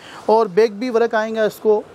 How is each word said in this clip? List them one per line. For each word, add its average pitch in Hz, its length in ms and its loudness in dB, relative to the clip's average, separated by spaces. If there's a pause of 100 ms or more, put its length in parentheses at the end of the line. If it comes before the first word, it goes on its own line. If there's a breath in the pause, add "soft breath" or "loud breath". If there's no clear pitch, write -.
(280 loud breath)
और 220 220 2
bag 214 240 2
भी 247 160 -8
वर्क 233 240 0
आएगा 220 300 -2
इसको, 214 380 0 (120)